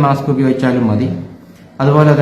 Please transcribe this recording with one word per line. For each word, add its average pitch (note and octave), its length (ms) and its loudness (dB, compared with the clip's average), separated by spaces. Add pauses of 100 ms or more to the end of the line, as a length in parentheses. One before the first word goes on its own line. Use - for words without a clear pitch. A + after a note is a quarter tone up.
മാസ്ക് C#3 280 -2
ഉപയോഗിച്ചാലും B2+ 580 0
മതി. B2+ 160 -2 (720)
അതുപോലെ D3 400 4